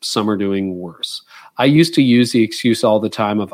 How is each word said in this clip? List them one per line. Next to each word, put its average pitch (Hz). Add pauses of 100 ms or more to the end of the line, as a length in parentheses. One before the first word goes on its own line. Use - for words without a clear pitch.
some 107
are 107
doing 98
worse. 87 (360)
I 127
used 156
to 147
use 120
the 117
excuse 110
all 110
the 107
time 104
of, 98